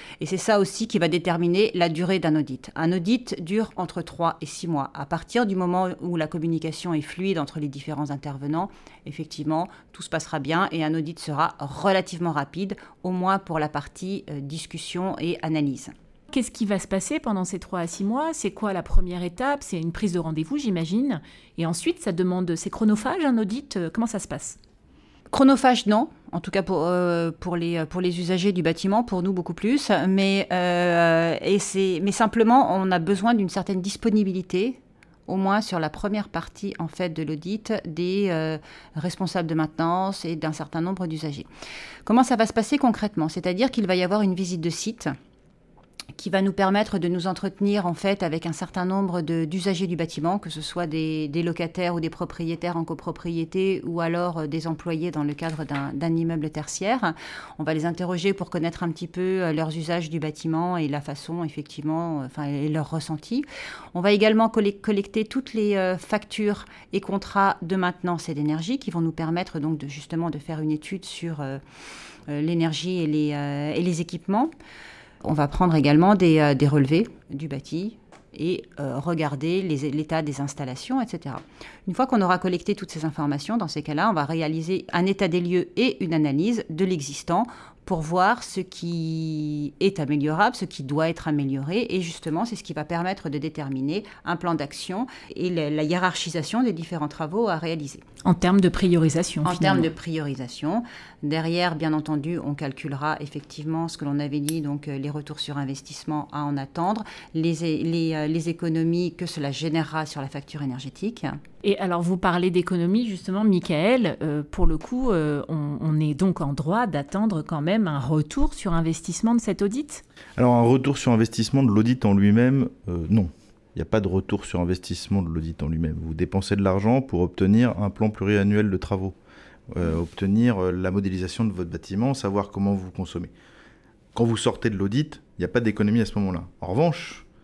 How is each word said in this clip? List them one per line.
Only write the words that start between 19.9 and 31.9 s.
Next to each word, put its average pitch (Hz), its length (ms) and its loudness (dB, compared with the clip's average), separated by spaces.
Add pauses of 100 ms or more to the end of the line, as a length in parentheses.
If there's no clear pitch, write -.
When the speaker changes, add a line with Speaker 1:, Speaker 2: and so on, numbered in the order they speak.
Speaker 2:
prise 175 220 -2
de 175 60 0
rendez-vous, 160 380 -2
j'imagine. 202 640 -2 (360)
Et 165 80 -2
ensuite, 170 340 -2
ça 196 140 -2
demande, 180 420 0
c'est 196 140 -6
chronophage, 226 560 2
un 254 120 4
audit, 220 380 -4
euh, 175 180 -2
comment 226 140 0
ça 214 120 -4
se - 100 -10
passe ? - 280 -10 (720)
Speaker 1:
Chronophage, 262 560 6
non. 214 200 4 (240)
En 170 80 -2
tout - 100 -10
cas, 190 140 0
pour, 165 200 0
euh, 170 540 2
pour 175 200 -4
les, 170 280 0
pour 175 140 -6
les 180 220 0
usagers 185 320 2
du 180 80 0
bâtiment, 190 420 2
pour 185 200 -2
nous, 190 100 2
beaucoup 180 200 -2
plus. 233 380 2 (160)
Mais, 196 460 4
euh, 170 880 4
et 196 180 4
c'est, 190 420 0